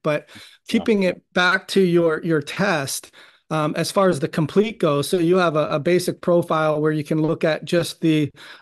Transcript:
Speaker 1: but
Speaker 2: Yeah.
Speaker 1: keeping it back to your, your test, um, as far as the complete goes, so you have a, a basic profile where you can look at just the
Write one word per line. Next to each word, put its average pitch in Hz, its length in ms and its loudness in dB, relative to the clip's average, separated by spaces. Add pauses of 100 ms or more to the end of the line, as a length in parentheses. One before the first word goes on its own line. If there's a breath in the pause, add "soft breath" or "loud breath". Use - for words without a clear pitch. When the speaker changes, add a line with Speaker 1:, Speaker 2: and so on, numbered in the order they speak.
Speaker 1:
but 151 280 -4
Speaker 2:
Yeah. - 120 -20 (260 loud breath)
Speaker 1:
keeping 214 360 0
it 180 180 -2 (120)
back 180 360 0
to - 120 2
your, 170 420 2
your 160 180 0
test, 160 680 -4 (380 loud breath)
um, 156 260 -2
as 165 160 -4
far 190 180 4
as 151 100 0
the 156 80 -2
complete 196 520 0
goes, 143 280 0
so 185 120 0
you 175 180 2
have 165 180 2
a, 151 120 0
a 156 120 -2
basic 175 420 -2
profile 160 600 0
where 156 100 0
you 156 120 -4
can 156 180 -2
look 160 220 -2
at 156 220 -2
just - 360 -4
the 156 300 0 (300 loud breath)